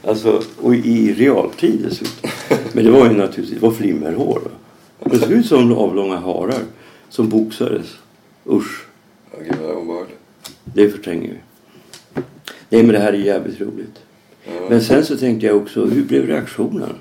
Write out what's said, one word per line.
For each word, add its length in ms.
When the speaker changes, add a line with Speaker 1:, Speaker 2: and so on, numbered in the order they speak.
Speaker 1:
Alltså, 380
och 120
i 380
realtid 760
dessutom. 420
Men 120
det 60
var 160
ju 60
naturligtvis, 480
det 60
var 60
flimmerhår, 720
va? 60
Det 80
såg 140
ut 140
som 260
avlånga 440
harar 420
som 200
boxades. 580
Usch. 360
Speaker 2:
Ja, 120
gud, 100
vad 100
obehagligt. 400
Speaker 1:
Det 260
förtränger 380
vi. 80
Nej, 140
men 100
det 60
här 140
är 60
jävligt 420
roligt. 380
Speaker 2:
Ja. 80
Speaker 1:
Men 120
sen 240
så 120
tänkte 300
jag 100
också, 280
hur 180
blev 240
reaktionen? 760